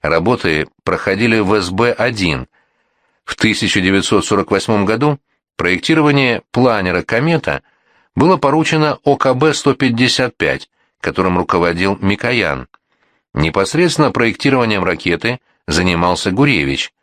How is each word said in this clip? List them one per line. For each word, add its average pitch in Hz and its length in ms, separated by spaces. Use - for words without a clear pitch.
Работы 82 640
проходили 104 560
в 101 220
С 87 80
Б 110 220
один. 98 560
В - 120
тысяча 107 460
девятьсот 95 440
сорок 98 260
восьмом 104 340
году 135 340
проектирование 135 880
планера 98 520
«Комета» 127 580
было 175 220
поручено 151 680
О 139 140
К 135 180
Б 151 180
сто 139 220
пятьдесят 123 640
пять, 69 320
которым 90 360
руководил 87 640
Микоян. 98 680
Непосредственно 120 800
проектированием 113 720
ракеты 87 560
занимался 87 640
Гуревич. 92 600